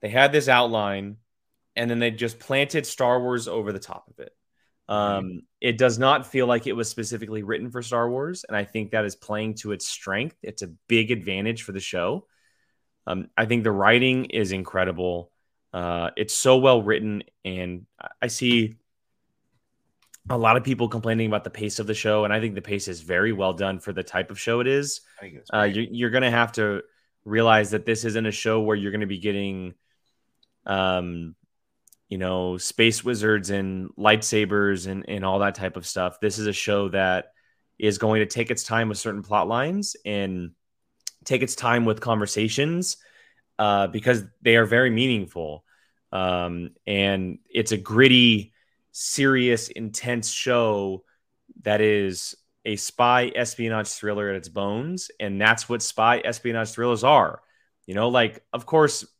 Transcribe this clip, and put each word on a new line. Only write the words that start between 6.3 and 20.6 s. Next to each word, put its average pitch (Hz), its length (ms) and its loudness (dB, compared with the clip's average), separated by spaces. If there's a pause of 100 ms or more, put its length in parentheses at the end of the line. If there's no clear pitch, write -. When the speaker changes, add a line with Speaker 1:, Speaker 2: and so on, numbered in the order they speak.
Speaker 1:
like 120 200 2
it 120 60 -4
was 113 160 -4
specifically 107 540 -8
written 110 280 -6
for 123 120 -10
Star 117 260 0
Wars, 143 360 -6
and - 120 -6
I 101 80 0
think 107 260 -8
that 110 140 0
is 101 100 -6
playing 107 420 -6
to 107 160 -8
its 95 140 -8
strength. 107 560 -6
It's - 200 -12
a 92 60 -12 (200)
big 113 220 2
advantage 104 520 -4
for 104 100 -14
the 95 80 -8
show. 92 460 -4 (800)
Um, 92 300 -6
I 113 80 2
think 113 200 0
the 110 60 2
writing 120 560 4
is 101 260 -4
incredible. 90 800 -4 (420)
Uh, 87 440 -4
it's 107 160 -4
so 131 240 6
well 127 240 6
written, 104 420 -2 (220)
and 90 420 -8 (140)
I, - 80 -16 (140)
I 123 60 -2
see 113 480 0 (1500)
a 123 80 -2
lot 113 180 4
of 120 80 0